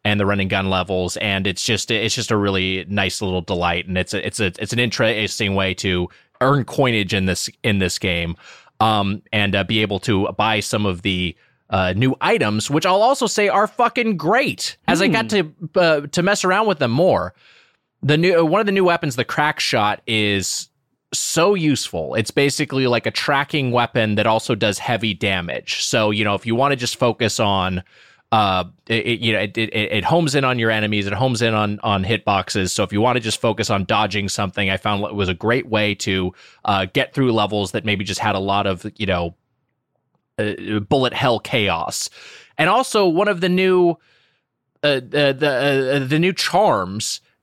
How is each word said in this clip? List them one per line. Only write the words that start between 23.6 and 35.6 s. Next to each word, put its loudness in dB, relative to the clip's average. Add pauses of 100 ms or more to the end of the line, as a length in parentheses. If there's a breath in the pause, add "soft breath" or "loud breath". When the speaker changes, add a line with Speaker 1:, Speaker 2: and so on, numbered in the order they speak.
Speaker 1:
weapon 0
that 2
also 2
does 0
heavy -2
damage. -4
So, 2
you 0
know, 0
if -6
you 0
wanna 2
just -6
focus 0
on, 0 (500 soft breath)
uh, 2 (220)
it, -2
it, -2
you 0
know, 0
it, -4
it, -2
it 0
homes 2
in 2
on 0
your 2
enemies, 0
it -4
homes 0
in 2
on, 0
on 0
hitboxes. -2
So -2
if -2
you 2
wanna 2
just -4
focus 0
on 0
dodging 0
something, -2
I 0
found -2
it -6
was 0
a -2
great -2